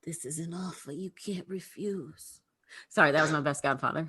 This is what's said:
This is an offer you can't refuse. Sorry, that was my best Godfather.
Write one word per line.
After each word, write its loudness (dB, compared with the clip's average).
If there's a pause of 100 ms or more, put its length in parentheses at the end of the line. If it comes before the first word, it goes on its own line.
This -10
is -6
an -4
offer -8
you -6
can't -8
refuse. -8 (480)
Sorry, 6
that 6
was 4
my 4
best 0
Godfather. 0